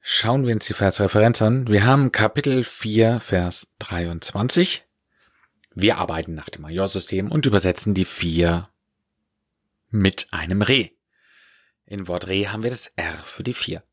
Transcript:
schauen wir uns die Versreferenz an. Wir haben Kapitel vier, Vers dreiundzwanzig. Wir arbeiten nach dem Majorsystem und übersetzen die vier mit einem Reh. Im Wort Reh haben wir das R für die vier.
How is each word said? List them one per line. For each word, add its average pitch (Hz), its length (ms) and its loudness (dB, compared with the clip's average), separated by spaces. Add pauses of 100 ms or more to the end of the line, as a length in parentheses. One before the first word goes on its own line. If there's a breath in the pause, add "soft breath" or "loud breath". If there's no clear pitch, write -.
schauen 127 400 0
wir 117 80 2
uns 107 120 0
die 101 80 -4
Versreferenz 104 680 2
an. 120 260 2
Wir 104 180 4
haben 135 260 4
Kapitel 131 540 0
vier, 113 560 2
Vers 87 460 -2 (120)
dreiundzwanzig. 90 1040 -2 (920)
Wir 101 220 2
arbeiten 82 360 -6
nach 78 160 -14
dem - 140 -16
Majorsystem 95 680 -4
und 151 140 0
übersetzen 101 480 2
die 92 100 2
vier 85 680 0 (1200)
mit 98 420 0
einem 87 300 -2
Reh. 120 280 2 (960 soft breath)
Im 95 240 -10
Wort 90 180 -4
Reh 98 200 -2
haben 110 160 -8
wir 117 60 -2
das - 260 -4
R 82 180 -6
für - 300 -14
die 123 100 -4
vier. - 400 -8